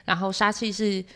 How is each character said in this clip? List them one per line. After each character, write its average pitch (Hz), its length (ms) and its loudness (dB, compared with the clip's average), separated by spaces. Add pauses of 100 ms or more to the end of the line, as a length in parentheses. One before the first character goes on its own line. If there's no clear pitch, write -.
然 175 100 2
后 190 160 -2
杀 208 180 4
气 214 220 -4
是 196 320 0 (120)